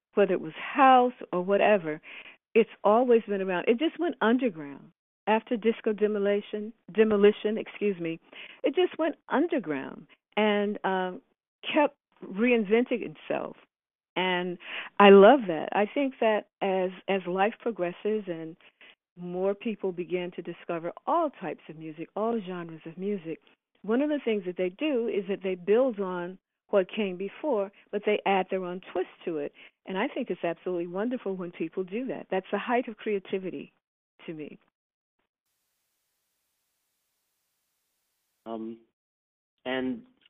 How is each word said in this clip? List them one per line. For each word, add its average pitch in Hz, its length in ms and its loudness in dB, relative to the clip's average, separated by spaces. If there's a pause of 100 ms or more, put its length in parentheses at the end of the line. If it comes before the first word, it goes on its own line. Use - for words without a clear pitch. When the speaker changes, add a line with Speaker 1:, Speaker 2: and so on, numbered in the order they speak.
(160)
Speaker 1:
whether 196 180 4
it - 80 -2
was 156 140 -10
house 254 580 6 (180)
or 180 100 0
whatever. 185 600 2 (520)
It's 226 160 4 (140)
always 233 440 4
been 196 140 -4
around. 185 260 -4
It 233 120 2
just 320 200 -2
went 339 220 -2
underground. 160 680 -2 (360)
After 220 280 0
disco 220 380 -2
demolition, 208 800 -2 (200)
demolition, 214 640 4
excuse 202 420 -4
me, 165 200 -6 (440)
it 294 120 -2
just - 220 2
went 311 180 -2 (140)
underground 165 800 -2 (280)
and, 208 480 2
um, 185 380 -2 (520)
kept - 220 2 (300)
reinventing 226 920 0
itself. - 400 -8 (640)
And 180 400 -2 (420)
I 202 120 12
love 208 360 12
that. 160 240 -4
I 208 220 0
think 277 260 -2
that 220 280 0 (140)
as, 190 280 0 (180)
as 190 180 -2
life 190 360 0
progresses 208 680 -4
and 165 300 -10 (600)
more 180 360 -4
people 202 380 -6
begin 175 400 -6
to 185 100 -12
discover 170 500 -10 (140)
all 320 240 0 (100)
types 156 300 -10
of 156 80 -16
music, 160 380 -14
all 226 300 -2
genres 170 400 -12
of 165 120 -14
music, 185 420 -8 (440)
one 226 180 0
of 302 80 0
the 294 140 -2
things 214 220 -2
that 180 120 -8
they 185 120 -2
do 240 380 -2
is 202 200 -4
that 190 140 -6
they 190 140 -4
build 208 440 2
on 180 380 -6 (320)
what 190 240 2
came 196 240 -4
before, 202 540 -4 (200)
but 208 140 -6
they 208 200 2
add 190 240 2
their 190 140 -4
own 180 160 -8 (120)
twist - 180 -4 (160)
to 165 120 -4
it. 147 160 -6 (340)
And 190 100 -6
I 226 100 -2
think - 220 -8
it's 180 140 -6
absolutely 175 440 -4
wonderful 196 480 -6
when 175 160 -10
people 175 320 -8
do 202 240 -8
that. 160 220 -10
That's 190 220 -4
the 202 80 -2
height 233 280 -2
of 220 100 -14
creativity 190 760 -8 (520)
to 165 80 -12
me. 151 260 -16 (3750)
Speaker 2:
Um, 113 320 -10 (880)
and, 127 360 -6 (280)